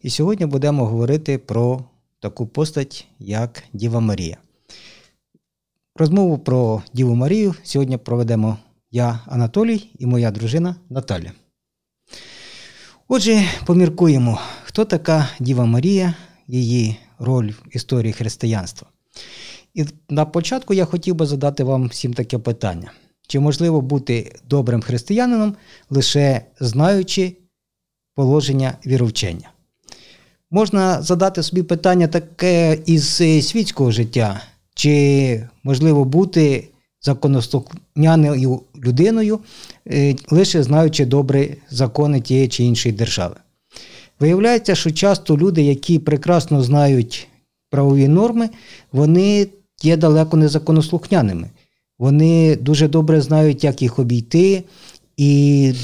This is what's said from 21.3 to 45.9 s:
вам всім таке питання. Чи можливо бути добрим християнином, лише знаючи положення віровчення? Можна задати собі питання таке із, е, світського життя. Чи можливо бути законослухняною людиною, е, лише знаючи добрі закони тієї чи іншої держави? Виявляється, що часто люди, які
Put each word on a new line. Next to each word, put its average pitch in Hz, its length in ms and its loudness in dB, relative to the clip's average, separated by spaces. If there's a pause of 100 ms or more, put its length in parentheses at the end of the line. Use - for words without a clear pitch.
вам 131 240 -2
всім 120 260 -8
таке 123 240 -6
питання. 110 540 -6 (360)
Чи 139 120 -4
можливо 151 420 0
бути 131 540 -4 (140)
добрим 117 320 0
християнином, 214 720 -2 (340)
лише 139 520 0 (180)
знаючи 180 760 0 (800)
положення 135 680 0
віровчення? 107 640 -2 (1000)
Можна 190 500 0
задати 180 420 -2
собі 175 200 -2
питання 175 440 2
таке 170 760 0
із, 160 360 2
е, 156 200 4
світського 147 500 -2
життя. 110 500 -2 (340)
Чи 139 680 2 (200)
можливо 139 420 2
бути 151 600 0 (340)
законослухняною 139 1600 0 (220)
людиною, 214 560 2 (520)
е, 139 240 2 (160)
лише 165 320 2
знаючи 151 420 2
добрі 139 500 0 (140)
закони 135 520 0
тієї 131 260 0
чи 120 160 -2
іншої 117 320 0
держави? 98 400 -4 (840)
Виявляється, 202 560 2
що 165 160 -2
часто 170 460 0
люди, 165 240 2
які 143 380 2